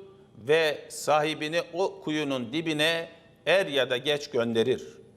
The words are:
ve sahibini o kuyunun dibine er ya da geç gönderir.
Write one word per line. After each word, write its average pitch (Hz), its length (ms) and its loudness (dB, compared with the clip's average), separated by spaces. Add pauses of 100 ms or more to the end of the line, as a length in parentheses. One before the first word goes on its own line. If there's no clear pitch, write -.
(380)
ve 147 520 2
sahibini 151 720 0 (120)
o 190 280 -2
kuyunun 139 520 -2
dibine 165 560 0 (360)
er 180 200 4
ya 135 240 0
da 127 80 0
geç 143 320 -2
gönderir. 117 540 2 (340)